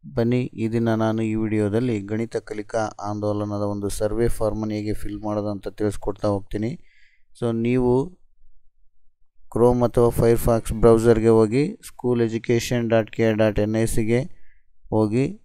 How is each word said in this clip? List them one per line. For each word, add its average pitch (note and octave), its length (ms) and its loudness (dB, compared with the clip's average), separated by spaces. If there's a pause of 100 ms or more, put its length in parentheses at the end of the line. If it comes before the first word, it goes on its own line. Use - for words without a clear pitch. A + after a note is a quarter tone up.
(160)
ಬನ್ನಿ, A#2+ 240 0 (240)
ಈ - 100 -2
ದಿನ A#2 300 0
ನಾನು A2 180 0 (100)
ಈ A2 40 -2
ವಿಡಿಯೋದಲ್ಲಿ A2 600 0 (140)
ಗಣಿತ A2 260 -6 (140)
ಕಲಿಕಾ G#2+ 320 -6 (280)
ಆಂದೋಲನದ G#2 640 -4
ಒಂದು G2+ 160 -2 (100)
ಸರ್ವೆ A2 280 0 (100)
ಫಾರ್ಮನ್ನು G#2+ 400 -2
ಹೇಗೆ G#2+ 240 -4
ಫಿಲ್ G#2 240 -6
ಮಾಡೋದು G#2 280 -2
ಅಂತ G2 140 -10 (120)
ತಿಳಿಸ್ಕೊಡ್ತಾ G#2 480 -2
ಹೋಗ್ತೀನಿ. G#2 440 -4 (680)
So, A#2+ 60 -4 (200)
ನೀವು B2 280 2 (1600)
Chrome A#2+ 360 4
ಅಥವಾ A#2+ 220 4 (100)
Firefox A#2 540 2 (100)
ಬ್ರೌಸರ್‌ಗೆ A2+ 560 6
ಹೋಗಿ, A2+ 260 2 (240)
ಸ್ಕೂಲ್ A#2+ 380 -2
ಎಜುಕೇಷನ್ A#2 680 -2
ಡಾಟ್ A2 240 0
ಕೆ A2+ 240 2
ಡಾಟ್ G#2 240 2
ಎನ್ A2 180 -2
ಐ - 20 2 (100)
ಸಿಗೆ A#2 260 2 (760)
ಹೋಗಿ A2 300 2 (200)